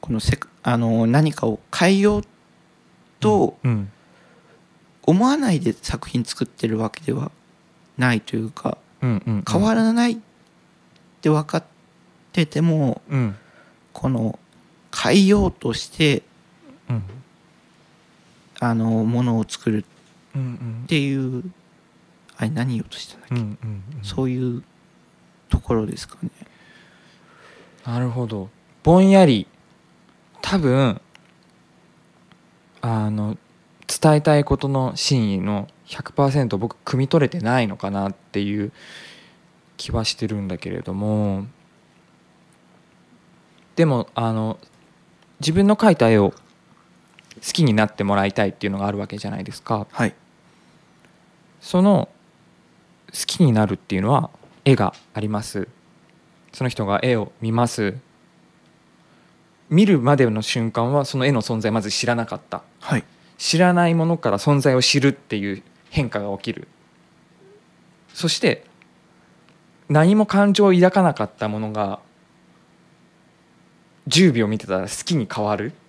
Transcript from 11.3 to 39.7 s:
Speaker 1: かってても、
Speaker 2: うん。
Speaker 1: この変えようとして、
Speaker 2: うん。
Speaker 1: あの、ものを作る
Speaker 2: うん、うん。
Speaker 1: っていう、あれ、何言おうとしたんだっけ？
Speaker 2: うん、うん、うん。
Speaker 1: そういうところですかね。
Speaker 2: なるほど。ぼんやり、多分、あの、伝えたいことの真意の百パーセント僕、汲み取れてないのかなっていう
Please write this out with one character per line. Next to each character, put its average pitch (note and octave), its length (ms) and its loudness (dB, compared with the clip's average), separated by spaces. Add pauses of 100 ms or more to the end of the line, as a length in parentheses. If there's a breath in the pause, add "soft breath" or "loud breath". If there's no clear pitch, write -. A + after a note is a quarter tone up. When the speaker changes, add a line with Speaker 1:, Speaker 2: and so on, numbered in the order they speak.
Speaker 1:
か E3 100 -2
っ - 60 -6 (680)
て E3 140 0
て D3+ 140 -4
も、 D#3 500 2
Speaker 2:
う C#3+ 60 -2
ん。 A2+ 200 -2 (560 soft breath)
Speaker 1:
こ - 160 -6
の A2+ 300 -2 (580)
変 - 200 2
え G3 100 8
よ G3 200 4
う F3 60 -2
と - 220 -6
し - 140 -12
て、 D3 340 0 (680)
Speaker 2:
う B2+ 60 -2
ん。 G#2+ 80 -4 (1600)
Speaker 1:
あ A#2 140 0
の、 A2+ 140 0 (160)
も A#2+ 180 0
の A#2+ 160 0
を A2 80 0
作 - 240 -6
る G#2+ 140 -2 (500)
Speaker 2:
う C#3 40 -4
ん、 C3 40 -4
う - 20 -4
ん。 A#2+ 400 -10
Speaker 1:
っ - 20 -16
て D#3+ 120 0
い C#3 180 -2
う、 C3 260 -4 (960)
あ - 80 -6
れ、 A2 60 -2
何 B2+ 240 -4
言 A2+ 80 -4
お - 20 -8
う - 40 -20
と - 80 -18
し - 100 -16
た - 120 -20
ん - 20 -20
だ - 60 -20
っ - 20 -20
け？ B2+ 60 -6
Speaker 2:
う A#2+ 40 -2
ん、 - 20 -2
う A2+ 40 -4
ん、 G#2 140 -10 (400)
う - 20 -14
ん。 G2+ 40 -14
Speaker 1:
そ A#2 200 -6
う C3 60 -2
い B2+ 280 -4
う - 40 -12 (880)
と - 80 2
こ - 160 -2
ろ A2 120 0
で - 100 -8
す - 120 -14
か - 140 -20
ね。 - 80 -8 (1500 soft breath)
Speaker 2:
な A#2+ 140 -6
る B2 100 -2
ほ A#2+ 180 -4
ど。 G#2 220 -8 (340)
ぼ F3 160 6
ん F#3+ 120 8
や G3 160 8
り、 A2+ 200 4 (920)
多 - 180 -2
分、 C3 420 2 (1800)
あ A2 300 -2
の、 G#2+ 260 -4 (500)
伝 - 280 2
え D3+ 80 4
た D3+ 160 4
い C#3+ 60 2
こ C#3+ 120 0
と C#3 120 -4
の C3 280 -2
真 A#2 360 0
意 G2 60 -2
の G2+ 300 -4 (160)
百 - 300 -14
パ C#3 120 2
ー C3+ 40 2
セ C#3 120 0
ン A#2+ 60 -2
ト G#2 80 -4
僕、 A2 280 -6
汲 - 120 -4
み C3+ 120 0
取 D#3+ 160 2
れ - 40 -2
て F3 120 -6
な B2 200 0
い A2+ 80 0
の G2 80 -8
か G2 140 -8
な G2 180 -2
っ G2 40 -6
て - 280 -8
い G2+ 240 -4
う G#2+ 80 -10 (1040 loud breath)